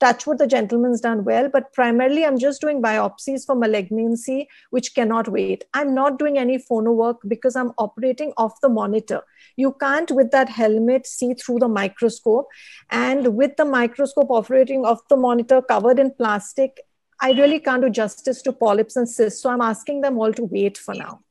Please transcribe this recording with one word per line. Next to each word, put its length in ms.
touch 260
wood, 120
the 80
gentleman's 540
done 240
well, 240
but 240
primarily 520
I'm 140
just 220
doing 200
biopsies 640
for 120
malignancy, 920
which 240
cannot 340
wait. 360
I'm 180
not 280
doing 180
any 200
phono 360
work 320
because 300
I'm 220
operating 580
off 240
the 80
monitor. 540
You 240
can't, 320
with 180
that 180
helmet, 600
see 260
through 240
the 100
microscope. 760
And 440
with 220
the 80
microscope 680
operating 540
off 240
the 80
monitor 460
covered 360
in 140
plastic, 680
I 120
really 260
can't 240
do 80
justice 520
to 100
polyps 420
and 140
cysts. 340
So 80
I'm 100
asking 420
them 140
all 160
to 120
wait 340
for 160
now. 360